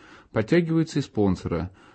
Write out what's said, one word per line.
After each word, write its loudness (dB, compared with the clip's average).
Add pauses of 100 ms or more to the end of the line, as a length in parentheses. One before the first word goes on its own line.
(320)
Подтягиваются 0
и -2
спонсоры. -2 (240)